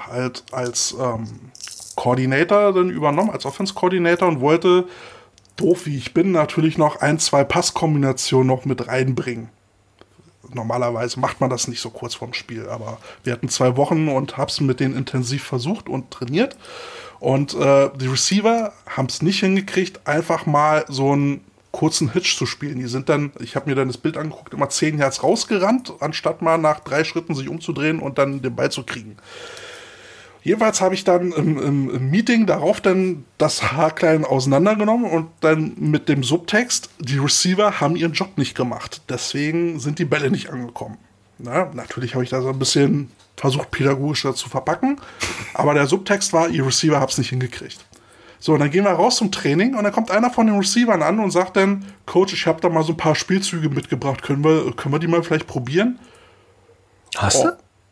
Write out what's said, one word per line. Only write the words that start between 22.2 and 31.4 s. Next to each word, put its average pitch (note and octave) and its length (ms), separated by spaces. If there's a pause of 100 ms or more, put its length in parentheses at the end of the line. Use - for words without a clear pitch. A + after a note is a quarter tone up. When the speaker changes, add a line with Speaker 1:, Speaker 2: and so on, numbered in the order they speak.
Speaker 1:
zu G3 80
spielen. C#3+ 340
Die B2+ 80
sind B2+ 220
dann, D3 300
ich C#3+ 180
hab - 100
mir C#3 80
dann C3 140
das A#2+ 80
Bild D#3 180
angeguckt, D3+ 380
immer C#3 160
zehn D#3 280
Yards C#3 260
rausgerannt, G#3 760
anstatt D3+ 420
mal E3 160
nach D3+ 220
drei C#3+ 240
Schritten E3 320
sich C3+ 140
umzudrehen D#3 500
und C#3 180
dann C#3 240
den B2 140
Ball C3+ 160
zu C3 120
kriegen. G#2+ 340 (1200)
Jedenfalls G#3+ 380
habe F#3 160
ich F#3+ 80
dann F3+ 300
im, D#3 280